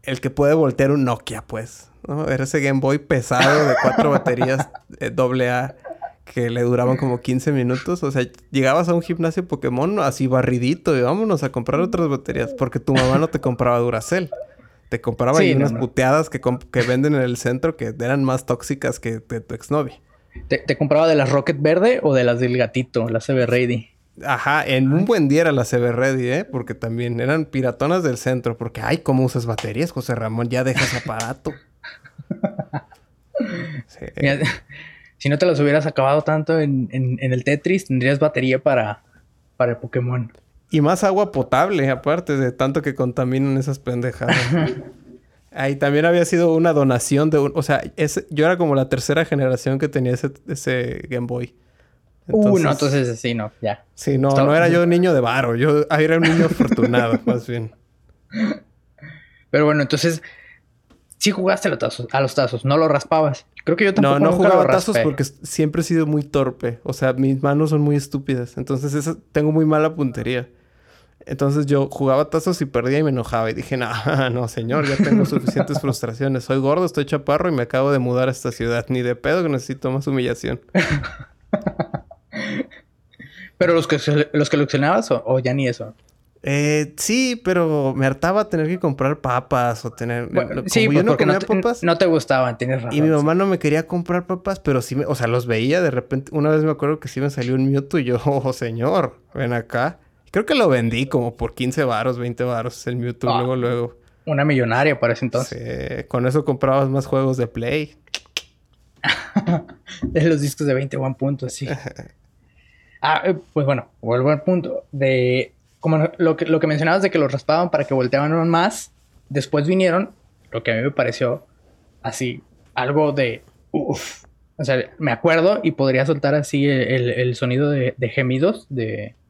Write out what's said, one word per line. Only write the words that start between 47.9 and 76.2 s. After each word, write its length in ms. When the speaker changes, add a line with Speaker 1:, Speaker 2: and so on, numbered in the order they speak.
Speaker 1:
ese, 320
yo 160
era 120
como 160
la 140
tercera 380
generación 540
que 100
tenía 240
ese, 180
ese 640
Game 180
Boy. 280
Speaker 2:
Uh, 320
no, 120
Speaker 1:
Entonces 220
Speaker 2:
entonces 260
sí, 140
no, 180
ya. 220
Speaker 1:
Sí, 220
no, 120
Speaker 2:
Estaba 180
Speaker 1:
no 80
era 140
yo 160
niño 280
de 60
varo. 360
Yo, 340
ah, 120
era 160
un 60
niño 220
afortunado, 760
<laughs> 40
más 220
bien. 260
Speaker 2:
Pero 160
bueno, 160
entonces, 400
sí 140
jugaste 360
a 40
los 80
tazos, 320
a 100
los 140
tazos, 280
no 140
lo 100
raspabas. 580
Creo 100
que 100
yo 80
tampoco 220
Speaker 1:
No, 40
no 120
Speaker 2:
nunca 160
lo 80
Speaker 1:
jugaba 160
tazos 240
Speaker 2:
raspé. 80
Speaker 1:
porque 200
s-, 120
siempre 360
he 20
sido 240
muy 160
torpe. 600
O 100
sea, 200
mis 300
manos 280
son 100
muy 140
estúpidas. 640
Entonces, 360
eso, 240
tengo 200
muy 140
mala 280
puntería. 560
Entonces, 420
yo 240
jugaba 400
tazos 300
y 40
perdía 340
y 40
me 80
enojaba. 400
Y 20
dije, 240
"No, 140
<laughs> 400
no, 160
señor, 400
ya 100
tengo 280
suficientes 540
Speaker 2:
<laughs> 20
Speaker 1:
frustraciones. 640